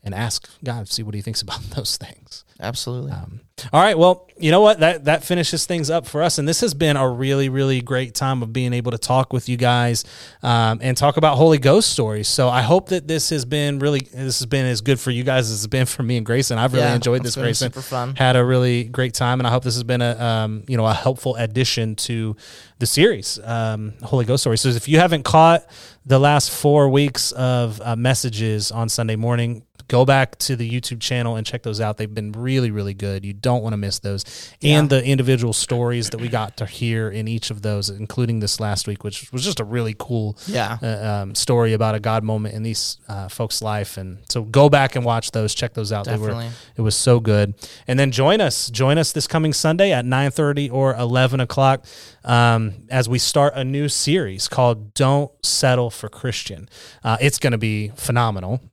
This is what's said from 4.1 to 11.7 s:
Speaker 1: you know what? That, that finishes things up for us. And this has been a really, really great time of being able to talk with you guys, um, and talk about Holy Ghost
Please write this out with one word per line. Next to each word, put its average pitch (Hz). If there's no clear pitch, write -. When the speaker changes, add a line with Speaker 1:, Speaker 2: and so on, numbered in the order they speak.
Speaker 1:
you 156
know 180
what? 214
That, 160
that 151
finishes 175
things 165
up 160
for 151
us. 170
And 143
this 165
has 226
been 147
a 135
really, 135
really 135
great 127
time 131
of 113
being 123
able 123
to 117
talk 127
with 117
you 123
guys, 120
um, 113
and 123
talk 143
about 156
Holy 160
Ghost 143